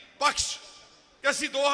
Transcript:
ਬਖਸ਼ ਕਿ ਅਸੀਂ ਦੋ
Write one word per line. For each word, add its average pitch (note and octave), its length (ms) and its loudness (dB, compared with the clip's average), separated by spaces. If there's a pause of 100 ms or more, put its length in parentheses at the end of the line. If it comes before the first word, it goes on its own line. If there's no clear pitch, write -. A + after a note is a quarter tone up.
(220)
ਬਖਸ਼ - 360 0 (640)
ਕਿ C4+ 80 0
ਅਸੀਂ C#4+ 200 -2
ਦੋ C#4 240 2